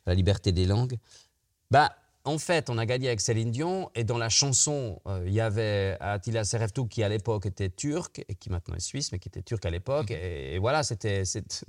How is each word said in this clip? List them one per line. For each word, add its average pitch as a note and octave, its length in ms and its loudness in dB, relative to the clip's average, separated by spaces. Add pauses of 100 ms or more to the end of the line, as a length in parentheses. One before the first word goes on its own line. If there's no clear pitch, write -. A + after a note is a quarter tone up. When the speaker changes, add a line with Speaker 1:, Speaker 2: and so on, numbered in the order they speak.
Speaker 1:
à F#2 40 0
la F#2 60 4
liberté F#2+ 360 4
des F2+ 140 4
langues. A#2 320 2 (720)
Bah, C#3+ 260 6 (280)
en D3+ 140 0
fait, D#3+ 320 2
on A#2 80 0
a A2+ 80 0
gagné B2+ 220 0
avec A#2 120 2
Céline A2+ 300 2
Dion E3+ 460 -2
et A#2 80 0
dans A#2+ 140 0
la A2+ 120 0
chanson, C3+ 800 2
euh, F#2 180 -2
il F#2+ 80 0
y A2 60 4
avait G#2 640 0
Attila G#2 420 -2
Sereftou A2+ 420 -2
qui A2 160 -2
à G2+ 80 2
l'époque G#2+ 360 -2
était G2 240 -2
turc D3 580 -4
et G2+ 80 -8
qui - 160 -12
maintenant F2 240 -4
est F2+ 60 -6
suisse, - 300 -6
mais G2 60 -4
qui F#2 120 -12
était - 120 -10
turc G#2 240 -4
à E2+ 40 -2
l'époque. A2 400 -2
Speaker 2:
Mhm. E2 80 -4
Speaker 1:
Et, D#2 380 -6
et F#2 40 0
voilà, C3 240 2
c'était, G2+ 400 -2
c'est, - 460 -6